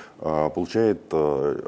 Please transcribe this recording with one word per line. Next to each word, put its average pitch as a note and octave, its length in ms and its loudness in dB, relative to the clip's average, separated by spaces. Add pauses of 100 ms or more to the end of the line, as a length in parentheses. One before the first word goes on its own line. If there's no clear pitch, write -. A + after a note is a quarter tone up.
(200)
э, D#2 360 0
получает, G#2 440 2 (120)
э, C#2+ 560 0